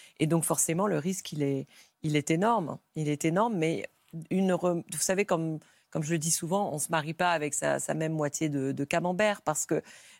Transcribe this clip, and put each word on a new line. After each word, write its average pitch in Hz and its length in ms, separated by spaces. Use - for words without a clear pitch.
Et 160 80
donc, 160 180
forcément, 165 420
le 175 120
risque, 185 340
il 151 100
est, 139 240
il 151 140
est 147 140
énorme. 180 480
Il 156 140
est 147 160
énorme, 196 320
mais 160 320
une 190 220
re-, 175 300
vous 156 80
savez, 196 240
comme, 160 360
comme 160 120
je 147 80
le 165 80
dis 156 140
souvent, 185 380
on 143 40
ne 151 60
se - 100
marie 160 240
pas 180 180
avec 151 220
sa, 143 240
sa 151 160
même 160 180
moitié 156 360
de, 139 240
de 135 120
camembert, 180 580
parce - 240
que 151 160